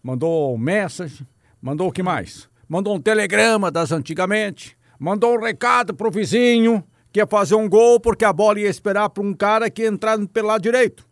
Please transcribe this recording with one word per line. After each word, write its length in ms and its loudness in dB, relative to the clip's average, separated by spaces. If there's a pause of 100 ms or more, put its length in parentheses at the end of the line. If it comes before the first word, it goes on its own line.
mandou 540 -2
um 40 -6
message, 680 -4 (340)
mandou 280 -4
o 40 -6
que 120 -6
mais? 440 -6 (200)
Mandou 260 -4
um 60 -6
telegrama 680 0
das 220 -2
antigamente, 880 -6 (180)
mandou 400 0
um 60 -2
recado 500 0
pro 160 -4
vizinho 760 2 (280)
que 60 0
ia 80 2
fazer 300 2
um 120 0
gol 300 6
porque 260 0
a 80 4
bola 280 2
ia 80 0
esperar 420 -2
pra 140 -8
um 100 -4
cara 340 0
que 140 -6
ia 60 0
entrar 400 -2
pelo 180 -2
lado 160 0
direito 500 0